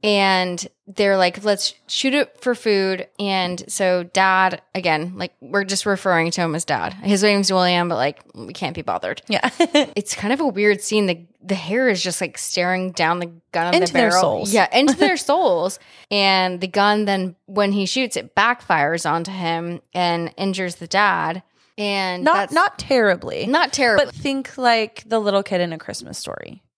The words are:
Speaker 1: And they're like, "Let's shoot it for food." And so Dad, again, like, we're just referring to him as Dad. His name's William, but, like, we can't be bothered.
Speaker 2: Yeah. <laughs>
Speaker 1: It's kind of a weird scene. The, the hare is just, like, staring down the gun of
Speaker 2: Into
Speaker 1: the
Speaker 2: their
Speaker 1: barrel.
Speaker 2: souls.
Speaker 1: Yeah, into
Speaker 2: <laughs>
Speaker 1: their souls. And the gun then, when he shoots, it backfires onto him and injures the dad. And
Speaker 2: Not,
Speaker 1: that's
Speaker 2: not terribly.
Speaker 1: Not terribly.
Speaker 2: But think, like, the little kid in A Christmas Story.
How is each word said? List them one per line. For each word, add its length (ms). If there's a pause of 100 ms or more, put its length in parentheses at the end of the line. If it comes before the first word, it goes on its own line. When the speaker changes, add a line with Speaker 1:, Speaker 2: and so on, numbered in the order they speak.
Speaker 1:
And 600 (220)
they're 280
like, 280
"Let's 300 (120)
shoot 260
it 280
for 160
food." 500 (140)
And 480
so 340
Dad, 580 (140)
again, 400
like, 260
we're 220
just 240
referring 460
to 80
him 160
as 80
Dad. 280
His 300
name's 300
William, 360
but, 60
like, 260 (140)
we 180
can't 220
be 80
bothered. 460
Speaker 2:
Yeah. 260
<laughs> 60 (340)
Speaker 1:
It's 220
kind 160
of 80
a 80
weird 320
scene. 260
The, 140 (200)
the 140
hare 340
is 140
just, 180
like, 160
staring 540
down 300
the 100 (220)
gun 160
of 60
Speaker 2:
Into 180
Speaker 1:
the 80
Speaker 2:
their 100
Speaker 1:
barrel. 120
Speaker 2:
souls. 300
Speaker 1:
Yeah, 140 (100)
into 200
Speaker 2:
<laughs> 20
Speaker 1:
their 180
souls. 600 (320)
And 500
the 60
gun 380
then, 320 (100)
when 240
he 160
shoots, 300
it 180
backfires 720
onto 220
him 520 (120)
and 420
injures 400
the 120
dad. 560 (340)
And 460
Speaker 2:
Not, 100
Speaker 1:
that's 180
Speaker 2:
not 240
terribly. 720
Speaker 1:
Not 260
terribly. 340
Speaker 2:
But 100
think, 420
like, 480
the 140
little 240
kid 160
in 120
A 60
Christmas 400
Story. 420 (180)